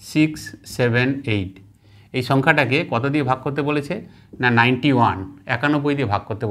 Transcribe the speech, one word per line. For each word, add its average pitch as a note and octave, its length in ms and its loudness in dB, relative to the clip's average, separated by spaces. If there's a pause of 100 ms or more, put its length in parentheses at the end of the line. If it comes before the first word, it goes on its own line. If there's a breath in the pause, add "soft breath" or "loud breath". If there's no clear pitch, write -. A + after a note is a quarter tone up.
(120)
সিক্স D#3 300 2 (340)
সেভেন B2 320 2 (280)
এইট। F#2 180 -4 (600 soft breath)
এই C3 160 -2
সংখ্যাটাকে C#3 480 4 (160)
কত A#2 100 0 (100)
দিয়ে D3 160 0
ভাগ B2+ 160 0
করতে C#3+ 240 -4
বলেছে D3 240 -4 (480 loud breath)
না, B2+ 60 2 (120)
নাইনটি B2 380 4
ওয়ান, G#2 200 2 (380)
একানব্বই D3 420 0
দিয়ে B2+ 160 -2
ভাগ G2+ 160 0
করতে G#2+ 220 -6